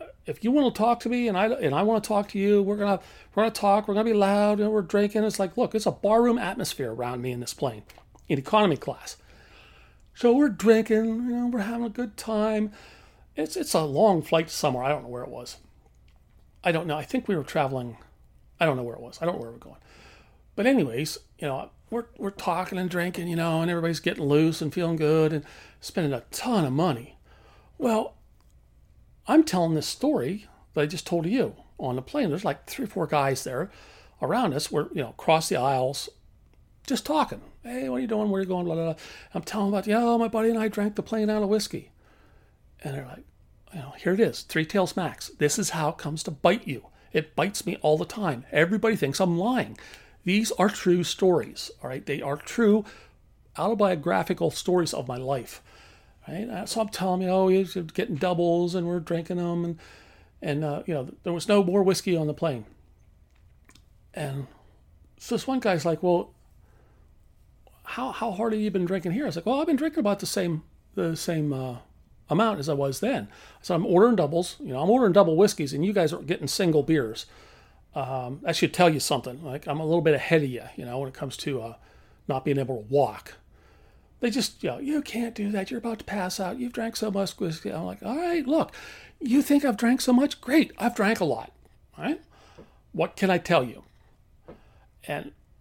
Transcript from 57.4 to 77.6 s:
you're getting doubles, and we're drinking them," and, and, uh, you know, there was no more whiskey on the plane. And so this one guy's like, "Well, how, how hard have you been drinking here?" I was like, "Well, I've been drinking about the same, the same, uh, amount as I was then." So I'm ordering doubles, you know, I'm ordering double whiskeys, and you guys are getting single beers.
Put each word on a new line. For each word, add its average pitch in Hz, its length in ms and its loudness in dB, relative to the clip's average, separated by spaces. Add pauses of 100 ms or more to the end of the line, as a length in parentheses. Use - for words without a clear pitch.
you're 185 360 2
getting 160 320 -4
doubles, 175 600 2
and 170 120 -2
we're 175 120 -2
drinking 170 380 -4
them," 175 280 -2
and, 170 140 -6 (640)
and, 151 220 -2
uh, 147 220 -4
you 175 80 -4
know, 139 160 -4 (140)
there 170 100 -4
was 165 140 -6
no 202 160 6
more 190 180 2
whiskey 185 340 2
on 156 120 0
the 151 80 -2
plane. 135 300 -2 (1500)
And 139 340 -8 (720)
so - 180 -6
this - 120 -4
one 262 120 0
guy's 175 260 0
like, 165 180 0
"Well, 175 300 2 (1500)
how, 247 280 -8
how 226 200 -4
hard 220 220 -2
have 214 80 -2
you 214 100 0
been 180 140 0
drinking 180 260 -2
here?" 254 120 -2
I 254 40 -2
was 156 80 -4
like, 170 100 -6
"Well, 269 160 0
I've 320 60 0
been 320 80 2
drinking 302 240 0
about 202 200 2
the 180 60 -8
same, 170 380 -2 (320)
the 170 200 0
same, 156 380 -2
uh, 131 240 -6 (500)
amount 202 300 2
as 143 100 -6
I 156 60 0
was 139 260 -2
then." 196 280 -2 (340)
So 180 140 -2
I'm 175 100 0
ordering 220 300 8
doubles, 170 440 0
you 180 140 -8
know, 131 80 -2
I'm 175 80 0
ordering 233 240 6
double 170 220 6
whiskeys, 170 360 2
and 143 140 -2
you 208 80 0
guys 175 180 2
are 170 120 -8
getting 147 240 -4
single 160 340 2
beers. 131 460 -2 (640)